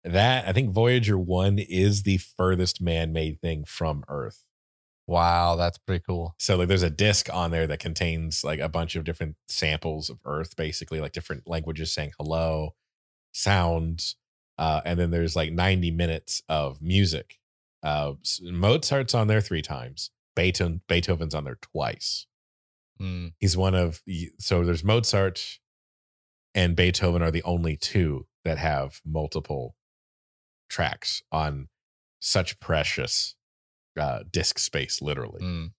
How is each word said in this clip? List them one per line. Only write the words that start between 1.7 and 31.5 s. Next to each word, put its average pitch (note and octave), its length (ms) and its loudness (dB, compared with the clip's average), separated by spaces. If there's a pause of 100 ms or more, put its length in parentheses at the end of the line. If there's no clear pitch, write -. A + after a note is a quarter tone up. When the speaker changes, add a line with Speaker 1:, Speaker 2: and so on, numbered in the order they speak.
Speaker 1:
the F#2+ 140 4
furthest F#2 640 0
man-made D#2+ 640 -2
thing D#2 240 -4
from D2+ 420 -4
Earth. C#2 380 -10 (600)
Speaker 2:
Wow, E2+ 520 4
that's F2 200 0
pretty F2+ 300 -2
cool. E2+ 320 -4
Speaker 1:
So, G2 160 2
like, F2+ 140 2
there's F#2 140 4
a E2+ 60 2
disc G2+ 440 2
on E2+ 180 0
there E2 160 0
that D2 120 -4
contains, D#2+ 600 -4
like, D2+ 180 -4
a D#2 100 -2
bunch E2+ 260 -4
of E2 80 -4
different D#2+ 320 -6 (140)
samples D#2 600 -2
of - 140 -14
Earth, D2+ 320 -6
basically, D#2+ 460 -6
like, D2 100 -6
different D#2+ 340 -10
languages D#2+ 460 -6
saying D2+ 260 -6
hello, D#2+ 580 -2 (580)
sounds, E2+ 840 0 (420)
uh, D#2 280 2
and E2+ 120 0
then F2 140 2
there's, E2+ 240 0
like, D#2+ 160 0
ninety F2+ 400 2
minutes E2 560 -2
of D2 340 -2
music. F2 580 2 (440)
Uh, D2 380 -2
s-, - 200 -4
Mozart's A2 720 0
on A2 140 2
there G#2+ 140 4
three E2 200 -2
times. C2 500 -10 (260)
Beethoven, F2 500 0
Beethoven's E2 480 0
on D2+ 80 -4
there C2 180 -10
twice. - 680 -6 (720)
Speaker 2:
Mm. F2 380 -8
Speaker 1:
He's F2+ 180 2
one F#2 180 4
of, F2 320 2
y-, E2+ 220 -6 (100)
so F2 240 2
there's E2+ 220 0
Mozart G2+ 760 0 (960)
and F2 220 4
Beethoven F2+ 440 4
are E2 100 2
the E2 120 -2
only E2+ 320 0
two D#2+ 520 0 (180)
that D#2 120 0
have C#2+ 480 -2
multiple D2 720 -6 (920)
tracks - 640 -4
on D2 380 -2 (500)